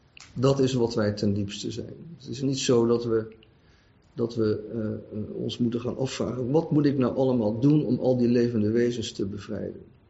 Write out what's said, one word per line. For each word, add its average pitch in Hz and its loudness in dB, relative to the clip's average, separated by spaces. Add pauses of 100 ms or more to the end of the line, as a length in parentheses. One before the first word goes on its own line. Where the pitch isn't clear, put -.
(340)
Dat 135 2
is 131 4
wat 117 0
wij 104 2
ten 104 0
diepste - -6
zijn. - -12
Het - -18
is 120 -8
niet 135 0
zo 117 4
dat 117 2
we, 113 -2 (840)
dat 117 -2
we, 107 0
eh, 107 -6
eh, - -8
ons 120 -6
moeten 117 0
gaan 117 -6
afvragen, 123 -4
"Wat 160 2
moet 147 4
ik 135 2
nou 123 2
allemaal 120 2
doen 147 4
om 123 0
al 127 2
die 120 4
levende 120 2
wezens 117 0
te - -4
bevrijden?" 98 -8 (280)